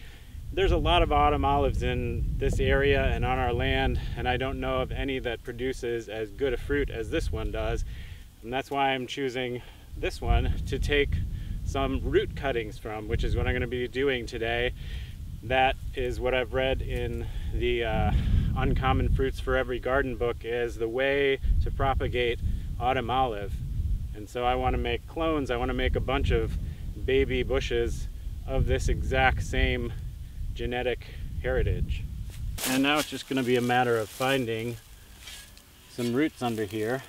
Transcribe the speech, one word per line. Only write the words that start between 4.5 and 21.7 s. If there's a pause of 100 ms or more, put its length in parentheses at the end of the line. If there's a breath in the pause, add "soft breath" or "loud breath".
know
of
any
that
produces
as
good
a
fruit
as
this
one
does. (600 loud breath)
And
that's
why
I'm
choosing (340 loud breath)
this
one (160)
to
take (480 loud breath)
some
root
cuttings
from,
which
is
what
I'm
gonna
be
doing
today. (680 loud breath)
That (180)
is
what
I've
read
in (280 loud breath)
the,
uh, (440 loud breath)
Uncommon
Fruits
for
Every
Garden
book,
is
the
way (240 loud breath)
to